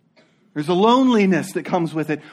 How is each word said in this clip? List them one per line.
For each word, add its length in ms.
There's 160
a 60
loneliness 800
that 100
comes 280
with 200
it. 100